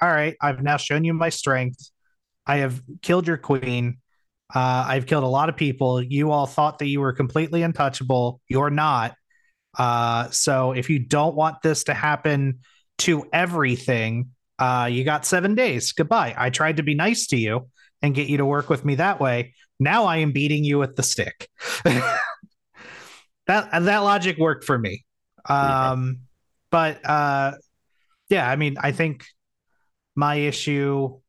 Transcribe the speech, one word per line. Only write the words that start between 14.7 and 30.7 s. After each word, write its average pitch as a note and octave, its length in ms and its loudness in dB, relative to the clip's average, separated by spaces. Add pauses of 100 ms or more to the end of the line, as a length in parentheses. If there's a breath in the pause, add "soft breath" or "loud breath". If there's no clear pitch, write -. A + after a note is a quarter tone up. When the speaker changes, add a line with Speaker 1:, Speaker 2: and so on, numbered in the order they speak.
Speaker 1:
you B2 140 -2
got D3+ 200 0
seven F#3 300 0
days. G#3+ 380 0
Goodbye. D#3 440 0
I B2 140 0
tried D#3 280 0
to E3 40 0
be D3+ 140 0
nice G#3 320 0
to C3+ 80 0
you A2+ 320 -2 (340 soft breath)
and D3 100 2
get C#3 160 -2
you C#3+ 100 2
to C#3 60 2
work C#3+ 240 0
with C#3+ 160 0
me C#3+ 120 0
that F3+ 240 0
way. B2 340 0 (240 soft breath)
Now G3 280 2
I E3 100 0
am D3+ 160 0
beating D3 320 0
you C#3+ 160 2
with C3 160 -2
the C3 80 0
stick." - 440 -4 (360 loud breath)
<laughs> - 60 4 (1600 loud breath)
That, G3+ 240 0
that F3+ 280 2
logic G3 400 0
worked D#3+ 260 0
for C3 140 0
me. G2+ 260 -6 (440)
Speaker 2:
Yeah. C#3 440 2
Speaker 1:
Um, B2+ 280 -4 (500)
but, D#3+ 380 0
uh, C#3+ 440 0 (760)
yeah, E3 200 2
I C3 60 2
mean, C#3+ 260 0
I C#3+ 120 0
think D#3+ 320 -2 (920)
my D3 220 0
issue C#3 800 -2 (100)